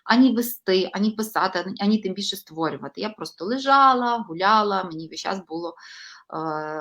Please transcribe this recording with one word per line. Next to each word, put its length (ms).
ані 320
вести, 580
ані 180
писати, 540
ані, 140
ані 180
тим 160
більше 220
створювати. 640
Я 80
просто 360
лежала, 720
гуляла, 640
мені 240
весь 120
час 280
було, 220
е, 680